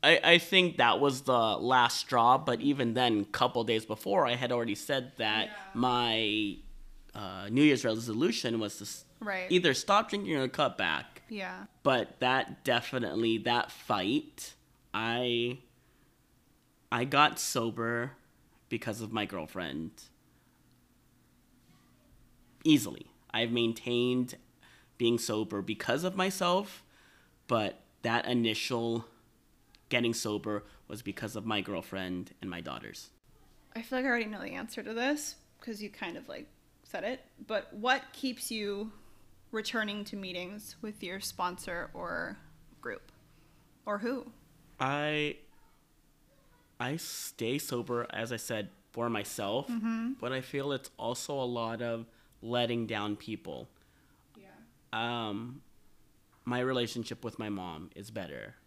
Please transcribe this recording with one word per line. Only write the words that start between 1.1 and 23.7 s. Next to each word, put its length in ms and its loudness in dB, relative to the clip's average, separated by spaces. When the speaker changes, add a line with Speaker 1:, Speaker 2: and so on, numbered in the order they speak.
Speaker 1:
the 360 4
last 400 6
straw, 400 6
but 240 0
even 320 2
then, 320 4
couple 380 2
days 200 2
before, 420 2
I 80 2
had 160 -2
already 240 0
said 440 -4
that 300 0
Speaker 2:
Yeah. 80 -12
Speaker 1:
my, 840 2
uh, 360 -10
New 120 6
Year's 220 6
resolution 760 0
was 180 -4
to 60 -12
s-, 200 -12
Speaker 2:
Right. 320 -4
Speaker 1:
either 220 6
stop 340 4
drinking 280 -2
or 120 2
cut 300 0
back. 500 -2
Speaker 2:
Yeah. 380 -8
Speaker 1:
But 380 2
that 440 0
definitely, 760 2
that 320 2
fight, 840 -2
I, 640 0
I 140 0
got 340 4
sober 720 -2
because 320 -4
of 100 -8
my 140 -2
girlfriend. 640 -6
Easily. 420 4
I've 200 0
maintained 840 0